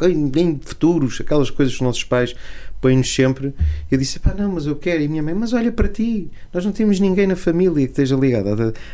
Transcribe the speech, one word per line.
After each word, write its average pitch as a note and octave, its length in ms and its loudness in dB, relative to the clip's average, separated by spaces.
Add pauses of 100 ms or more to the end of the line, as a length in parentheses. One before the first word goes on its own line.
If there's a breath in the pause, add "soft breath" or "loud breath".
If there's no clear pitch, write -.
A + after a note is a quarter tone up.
em, D#3 340 2
em D#3+ 260 2
futuros", D#3 600 0
aquelas D3 280 2
coisas C3+ 240 0
que - 80 -4
os B2+ 40 0
nossos A#2+ 180 0
pais B2 320 0 (440 loud breath)
põem-nos C3 340 2
sempre. C3+ 400 0 (380 loud breath)
Eu C3+ 60 2
disse, C3+ 200 -2
"Epá, - 160 2
não, G3 180 -2
mas D#3+ 140 -4
eu D3 100 -2
quero." E3 260 -2
E D3 40 0
a D3 40 -2
minha D#3 120 -2
mãe, D#3 120 -2
"Mas A3 200 -2
olha A#3 180 0
para G#3 160 2
ti, A3 420 -2 (240 soft breath)
nós F3+ 120 -2
não G#3 60 -2
temos G#3 280 2
ninguém G3 280 2
na F#3+ 80 2
família E3+ 500 2
que A#2+ 60 -4
esteja C#3 240 0
ligado A2+ 580 0 (200 loud breath)